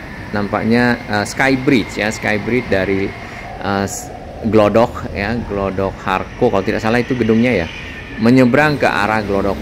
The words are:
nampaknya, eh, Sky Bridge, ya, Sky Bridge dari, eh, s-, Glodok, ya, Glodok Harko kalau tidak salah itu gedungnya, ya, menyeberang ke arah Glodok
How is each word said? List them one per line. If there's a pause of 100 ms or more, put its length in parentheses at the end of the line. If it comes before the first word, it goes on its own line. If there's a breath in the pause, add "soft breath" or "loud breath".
(300)
nampaknya, (160)
eh,
Sky
Bridge,
ya,
Sky
Bridge
dari, (560 loud breath)
eh,
s-, (240)
Glodok,
ya, (160)
Glodok
Harko
kalau
tidak
salah
itu
gedungnya,
ya, (540)
menyeberang
ke
arah
Glodok